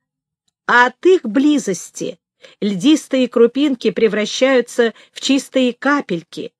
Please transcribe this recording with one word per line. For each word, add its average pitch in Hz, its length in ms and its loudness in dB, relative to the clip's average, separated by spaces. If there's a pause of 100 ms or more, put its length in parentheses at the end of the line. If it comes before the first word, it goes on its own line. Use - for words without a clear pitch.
(640)
а 247 220 4
от - 180 -8
их 359 180 4
близости 247 960 -4 (420)
льдистые 240 640 0
крупинки 233 640 0
превращаются 226 1000 0 (180)
в - 100 -18
чистые 262 520 -2
капельки, 247 880 -6